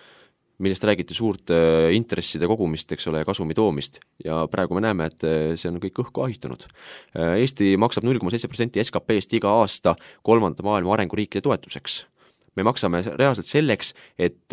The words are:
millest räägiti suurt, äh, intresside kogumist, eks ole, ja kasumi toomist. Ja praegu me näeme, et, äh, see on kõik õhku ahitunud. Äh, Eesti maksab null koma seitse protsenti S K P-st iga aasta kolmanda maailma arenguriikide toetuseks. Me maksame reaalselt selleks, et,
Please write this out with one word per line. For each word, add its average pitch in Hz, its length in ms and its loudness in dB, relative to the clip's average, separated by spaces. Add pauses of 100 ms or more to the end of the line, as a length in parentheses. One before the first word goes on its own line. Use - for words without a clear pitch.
(640)
millest 95 240 -2
räägiti 87 300 0
suurt, 107 340 -2
äh, 80 460 6
intresside - 500 -2
kogumist, 85 480 -2
eks - 160 -8
ole, 78 120 -2
ja - 40 -4
kasumi 85 300 -4
toomist. 87 420 0 (240)
Ja 80 240 -2
praegu 90 320 -2
me 107 60 0
näeme, 90 260 0
et, - 160 -6
äh, 80 320 0
see - 120 -6
on 85 120 -6
kõik 95 220 -6
õhku - 180 -6
ahitunud. 110 400 -8 (560)
Äh, 85 240 0
Eesti 104 320 2
maksab 110 320 2
null 123 160 2
koma 90 80 -2
seitse 117 160 -4
protsenti 113 320 -2
S 117 120 -2
K - 120 -4
P-st 107 320 0
iga 101 160 2
aasta 101 460 2 (260)
kolmanda 107 400 2
maailma 98 320 0
arenguriikide 101 480 -2
toetuseks. - 640 -6 (500)
Me 95 80 -2
maksame 95 400 0 (160)
reaalselt 127 320 0
selleks, 143 420 0 (220)
et, - 380 -2